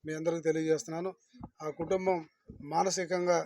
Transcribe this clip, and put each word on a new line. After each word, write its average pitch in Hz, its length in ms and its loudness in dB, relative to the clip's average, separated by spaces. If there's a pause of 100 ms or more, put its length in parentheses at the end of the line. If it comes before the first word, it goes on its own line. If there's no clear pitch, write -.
మీ 151 140 -6
అందరికీ 165 300 0
తెలియజేస్తున్నాను. 160 600 0 (540)
ఆ - 20 -4 (140)
కుటుంబం 185 380 2 (540)
మానసికంగా 175 720 2